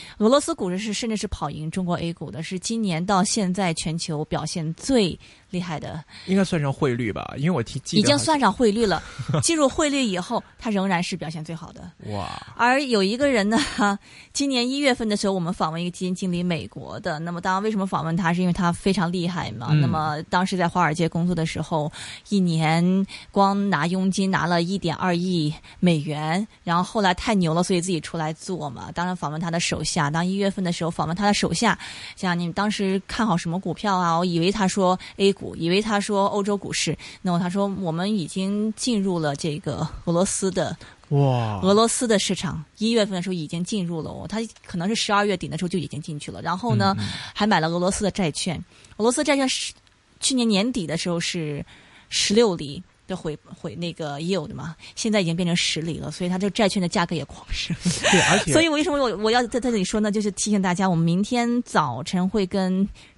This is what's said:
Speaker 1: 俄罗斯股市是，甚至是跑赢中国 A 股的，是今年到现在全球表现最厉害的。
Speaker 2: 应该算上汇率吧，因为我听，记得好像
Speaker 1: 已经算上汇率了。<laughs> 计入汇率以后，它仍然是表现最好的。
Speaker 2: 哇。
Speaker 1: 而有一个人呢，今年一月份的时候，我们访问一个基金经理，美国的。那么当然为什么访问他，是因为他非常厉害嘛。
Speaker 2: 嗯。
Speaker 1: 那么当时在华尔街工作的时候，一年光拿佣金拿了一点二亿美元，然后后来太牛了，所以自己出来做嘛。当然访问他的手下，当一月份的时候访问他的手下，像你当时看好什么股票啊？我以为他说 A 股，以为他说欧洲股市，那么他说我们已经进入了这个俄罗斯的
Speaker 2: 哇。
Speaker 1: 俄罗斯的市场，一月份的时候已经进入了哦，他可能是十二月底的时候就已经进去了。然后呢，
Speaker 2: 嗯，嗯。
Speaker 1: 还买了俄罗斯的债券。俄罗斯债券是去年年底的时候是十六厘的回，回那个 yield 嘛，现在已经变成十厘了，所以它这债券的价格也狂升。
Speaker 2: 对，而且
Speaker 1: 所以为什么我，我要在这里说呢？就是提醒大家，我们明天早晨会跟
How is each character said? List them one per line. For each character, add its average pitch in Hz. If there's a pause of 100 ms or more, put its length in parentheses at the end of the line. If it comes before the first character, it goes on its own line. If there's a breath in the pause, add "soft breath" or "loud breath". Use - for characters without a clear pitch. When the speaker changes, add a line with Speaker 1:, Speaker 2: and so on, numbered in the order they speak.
(180 loud breath)
Speaker 1:
俄 208
罗 277
斯 330
股 185
市 185
是， 220
甚 226
至 220
是 208
跑 147
赢 151
中 185
国 175
A 170
股 170
的， 156
是 185
今 226
年 180
到 196
现 190
在 180
全 160
球 156
表 -
现 160
最 226 (340 loud breath)
厉 180
害 175
的。 160 (220 loud breath)
Speaker 2:
应 185
该 196
算 170
上 139
汇 135
率 117
吧， -
因 135
为 175
我 139
听， 127
记 -
得 214
好 202
像 285
Speaker 1:
已 -
经 -
算 311
上 240
汇 226
率 226
了。 185 (200)
<laughs> -
计 339
入 294
汇 302
率 277
以 190
后， 196 (140)
它 -
仍 196
然 175
是 180
表 160
现 156
最 165
好 -
的。 - (160)
Speaker 2:
哇。 104 (300)
Speaker 1:
而 254
有 240
一 208
个 285
人 208
呢， 240 (720 loud breath)
今 277
年 247
一 269
月 277
份 233
的 208
时 202
候， 196
我 190
们 170
访 160
问 165
一 175
个 175
基 185
金 180
经 180
理， 175
美 170
国 95
的。 160
那 170
么 170
当 185
然 196
为 214
什 214
么 190
访 160
问 165
他， 170
是 175
因 180
为 175
他 175
非 190
常 175
厉 175
害 175
嘛。 117
Speaker 2:
嗯。 151
Speaker 1:
那 131
么 156
当 185
时 196
在 175
华 180
尔 156
街 165
工 170
作 180
的 165
时 165
候， 156 (380 loud breath)
一 202
年 170 (260 loud breath)
光 196
拿 160
佣 190
金 190
拿 156
了 170
一 185
点 165
二 180
亿 175 (260 loud breath)
美 170
元， 156 (180 soft breath)
然 170
后 175
后 214
来 185
太 226
牛 170
了， 175
所 185
以 170
自 185
己 160
出 -
来 156
做 156
嘛。 90
当 175
然 180
访 147
问 156
他 170
的 165
手 165
下， 156
当 165
一 185
月 196
份 190
的 175
时 170
候 165
访 165
问 165
他 202
的 208
手 -
下， 190 (380 loud breath)
像 175
你 175
当 208
时 190
看 226
好 175
什 175
么 175
股 180
票 196
啊？ 170
我 175
以 170
为 170
他 214
说 185 (200 loud breath)
A 196
股， -
以 165
为 190
他 214
说 202
欧 208
洲 202
股 -
市， - (240 loud breath)
那 180
么 170
他 180
说 202 (140)
我 170
们 190
已 160
经 208
进 214
入 185
了 147
这 151
个 156 (200)
俄 170
罗 175
斯 -
的 175 (340 loud breath)
Speaker 2:
哇。 123
Speaker 1:
俄 190
罗 220
斯 240
的 214
市 190
场， 160 (140)
一 220
月 220
份 202
的 180
时 185
候 185
已 165
经 170
进 190
入 170
了 151
哦， -
他 208 (260)
可 -
能 170
是 226
十 -
二 202
月 202
底 170
的 151
时 185
候 -
就 185
已 143
经 143
进 156
去 -
了。 87
然 170
后 160
呢， 196
Speaker 2:
嗯， 208
嗯。 202 (240 loud breath)
Speaker 1:
还 208
买 202
了 156
俄 170
罗 180
斯 208
的 190
债 175
券。 165 (400 loud breath)
俄 208
罗 233
斯 294
债 277
券 269
是 - (480)
去 -
年 240
年 214
底 185
的 151
时 180
候 170
是 156 (460 loud breath)
十 -
六 214
厘 151 (260)
的 -
回， 151
回 156
那 170
个 143
yield 170
嘛， 151 (200 loud breath)
现 220
在 208
已 175
经 165
变 180
成 170
十 -
厘 160
了， 147
所 180
以 180
它 185
这 202
债 208
券 185
的 175
价 175
格 175
也 139
狂 -
升。 -
Speaker 2:
对， - (120)
而 -
且 -
Speaker 1:
所 311
以 330
为 294
什 -
么 285
我， 240
我 214
要 247
在 233
这 247
里 214
说 214
呢？ 208
就 214
是 208
提 -
醒 208
大 190
家， 190
我 175
们 165
明 170
天 240
早 139
晨 185
会 190
跟 190 (300 loud breath)